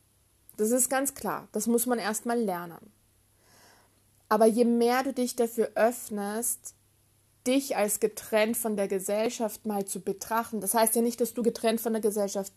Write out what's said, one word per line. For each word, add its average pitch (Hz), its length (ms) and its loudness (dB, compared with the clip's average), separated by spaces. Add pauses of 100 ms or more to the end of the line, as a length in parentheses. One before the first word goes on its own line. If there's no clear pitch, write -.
(560)
Das 214 140 0
ist 247 180 4
ganz 269 260 -2
klar, 160 380 -6
das 208 140 -2
muss 233 180 2
man 247 140 0
erstmal 220 420 -4
lernen. 175 500 -6 (1400)
Aber 214 160 6
je 226 180 6
mehr 233 380 4
du 269 100 -2
dich 247 240 -2
dafür 233 380 0
öffnest, 220 1000 -2 (720)
dich 269 300 2
als 208 240 0
getrennt 220 580 0
von 220 180 -2
der 196 120 0
Gesellschaft 208 760 -2
mal 202 220 -2
zu 190 140 -8
betrachten, 220 600 -4
das 185 140 -4
heißt 220 220 4
ja 233 60 4
nicht, 233 180 0
dass 233 120 0
du 247 100 -4
getrennt 226 380 2
von 233 120 -2
der 220 100 -2
Gesellschaft 202 540 -2